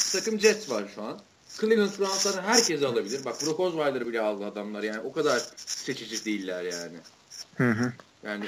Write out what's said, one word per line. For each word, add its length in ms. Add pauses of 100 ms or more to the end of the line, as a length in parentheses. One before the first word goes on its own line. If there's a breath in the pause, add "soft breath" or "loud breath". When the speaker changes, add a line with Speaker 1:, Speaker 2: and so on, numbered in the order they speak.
(120)
Speaker 1:
takım 280
Jets 300
var 140 (100)
şu 80
an. 160 (420)
Cleveland 380
Browns'ları 480
herkes 360
alabilir. 420
Bak 100 (120)
Brock 140
Osweiler'ı 480
bile 120
aldı 260
adamlar 360
yani. 180
O 120
kadar 300 (240)
seçici 580
değiller 380
yani. 340 (600)
Speaker 2:
Hı 140
hı. 220 (340)
Speaker 1:
Yani 220